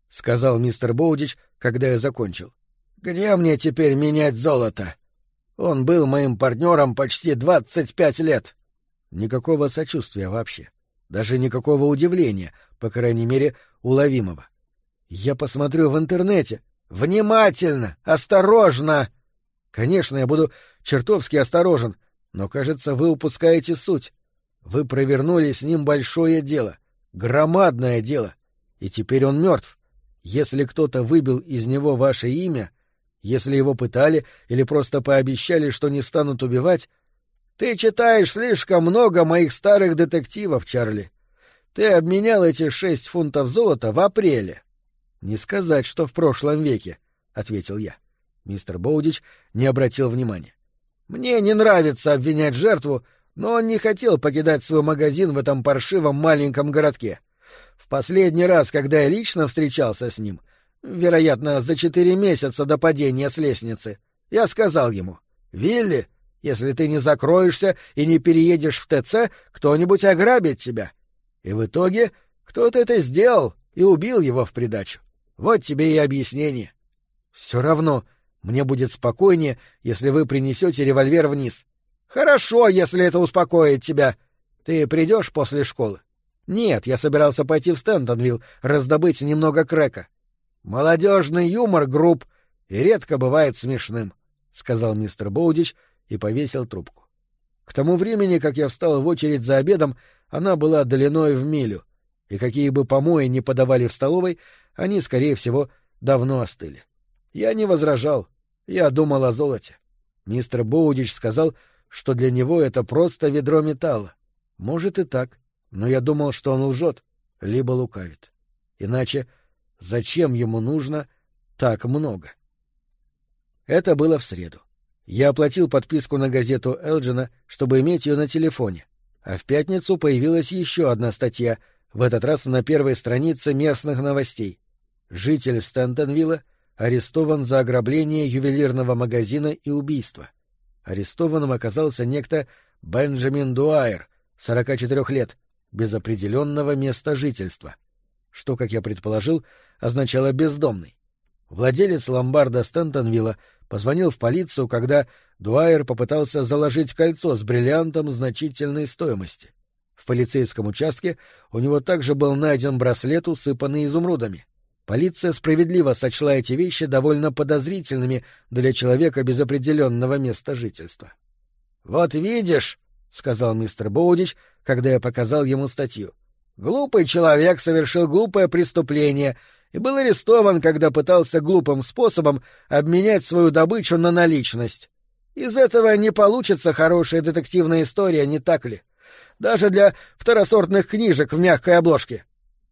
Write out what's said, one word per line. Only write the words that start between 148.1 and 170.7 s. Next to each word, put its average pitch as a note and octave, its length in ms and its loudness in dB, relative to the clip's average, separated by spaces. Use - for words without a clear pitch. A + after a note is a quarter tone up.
что, - 260 -8
как A2+ 160 -6
я A2+ 100 -4
предположил, G#2+ 640 -4
означало C3 520 -2
"бездомный". C#3+ 640 -4
Владелец C3 600 0
ломбарда B2+ 560 0
Стентонвилла A2+ 720 -2
позвонил C#3+ 420 -2
в - 80 -8
полицию, C3+ 500 -2
когда B2+ 380 0
Дуайер D3 460 2
попытался C3 600 -2
заложить D3 500 -2
кольцо D#3+ 420 0
с G#2+ 60 -10
бриллиантом D3 680 -2
значительной C#3+ 760 -6
стоимости. A2 640 -8
В - 80 -20
полицейском A#2+ 640 -2
участке D#3 520 -6
у A#2 80 -8
него C#3+ 220 0
также C#3 340 -2
был C#3 220 0
найден C#3 420 -2
браслет, B2+ 480 -2
усыпанный C#3+ 580 -4
изумрудами. C#3+ 640 -4
Полиция E3 480 -2
справедливо D#3+ 640 2
сочла C3+ 420 -2
эти B2+ 160 -4
вещи E3 340 -2
довольно D3 460 0
подозрительными C#3 920 -4
для B2+ 220 0
человека C3 520 0
без B2+ 160 0
определенного C3 760 0
места C3+ 400 -4
жительства. G2+ 580 -12